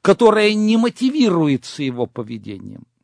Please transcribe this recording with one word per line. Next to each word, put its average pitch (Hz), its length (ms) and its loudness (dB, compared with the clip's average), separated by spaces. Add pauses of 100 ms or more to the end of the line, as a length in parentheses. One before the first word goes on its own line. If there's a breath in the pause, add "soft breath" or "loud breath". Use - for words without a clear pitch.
которое 214 520 4
не 214 240 0
мотивируется 226 1080 0
его 123 220 -4
поведением. 104 800 -14 (200)